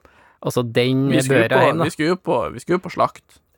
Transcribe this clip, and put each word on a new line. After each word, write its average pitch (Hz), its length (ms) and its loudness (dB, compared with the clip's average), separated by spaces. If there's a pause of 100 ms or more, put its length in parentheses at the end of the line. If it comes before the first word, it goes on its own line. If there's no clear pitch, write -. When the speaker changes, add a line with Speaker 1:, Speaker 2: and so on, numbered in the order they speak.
(440)
Speaker 1:
altså, 123 200 -2
den 127 460 0
Speaker 2:
Vi 151 160 0
skulle 127 240 2
Speaker 1:
børa 131 80 2
Speaker 2:
på, 127 80 4
Speaker 1:
hjem, 160 120 2
da. 165 120 -2
Speaker 2:
vi - 60 -12
skulle 156 180 0
jo 185 80 -6
på, - 180 -2 (140)
vi 120 100 -14
skulle 180 160 -2
jo - 60 -12
på 170 100 -12
slakt. - 300 -2 (320)